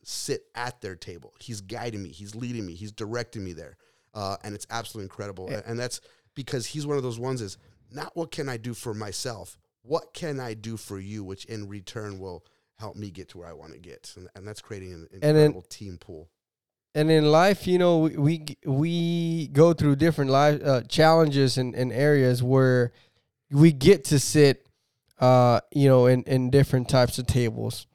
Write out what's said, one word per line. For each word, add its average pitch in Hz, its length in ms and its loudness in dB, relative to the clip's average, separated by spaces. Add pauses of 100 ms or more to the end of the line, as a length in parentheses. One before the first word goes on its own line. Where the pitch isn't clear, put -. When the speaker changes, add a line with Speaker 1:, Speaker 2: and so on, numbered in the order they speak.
Speaker 1:
sit - 420 -10 (100)
at 123 260 -10
their 95 160 -12
table. 87 420 -20
He's 107 220 -14
guiding 107 420 -12
me. 90 80 -14
He's 101 240 -18
leading 120 320 -10
me. 85 80 -14
He's 104 180 -16
directing 110 520 -10
me 92 80 -12
there. 76 240 -18 (360)
Uh, 98 300 -6
and 104 140 -12
it's - 140 -16
absolutely 113 340 -10
incredible. 95 440 -14
Speaker 2:
Yeah. 101 100 -8
Speaker 1:
And, - 80 -16
and 117 120 -8
that's 123 220 -8 (340)
because 131 320 -8
he's 147 200 -10
one 147 100 -4
of 131 80 -4
those 117 140 -8
ones 127 220 -6
is 98 180 -12 (340)
not, 143 240 -14
"What 165 160 -8
can 143 160 -8
I 123 80 -8
do 117 180 -10
for 117 180 -10
myself? 107 640 -12 (260)
What 151 320 -6
can 147 260 -8
I 120 140 -10
do 110 220 -12
for 101 220 -12
you?" 101 240 -12
Which 95 220 -14
in 104 240 -14
return 101 500 -14
will 90 260 -14 (320)
help 107 200 -16
me 104 160 -12
get 87 180 -18
to 92 80 -20
where 85 100 -20
I 85 40 -18
wanna 76 260 -20
get. 85 380 -20
And, 92 180 -20
and 95 120 -20
that's 107 140 -16
creating 95 340 -16
an 82 180 -20
Speaker 2:
And 95 100 -20
then 151 140 2
Speaker 1:
incredible 151 260 4
team 95 360 -18
pool. 78 300 -18 (640)
Speaker 2:
And 151 160 0
in 156 220 4
life, 180 380 4
you 180 100 2
know, 175 220 4
we, 156 160 0
we, 156 220 2
g-, 151 280 -12
we 165 840 -2
go 160 200 6
through 147 220 2
different 143 380 2
life, 147 320 4
uh, 135 180 2
challenges 156 760 4
and, 127 200 -2
and 127 160 -2
areas 131 500 2
where 127 480 4 (580)
we 147 220 8
get 147 360 6
to 147 120 2
sit, 139 480 4 (540)
uh, 127 400 6 (100)
you 139 180 4
know, 127 180 6
in, 127 180 4
in 127 260 0
different 131 380 2
types 127 320 2
of 120 80 -6
tables. 113 680 -2